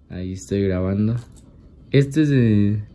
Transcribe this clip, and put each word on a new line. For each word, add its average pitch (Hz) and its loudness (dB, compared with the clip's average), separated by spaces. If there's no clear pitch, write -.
ahí 92 -10
estoy 98 -4
grabando. 98 -2
Este 143 2
es 151 2
de, 107 2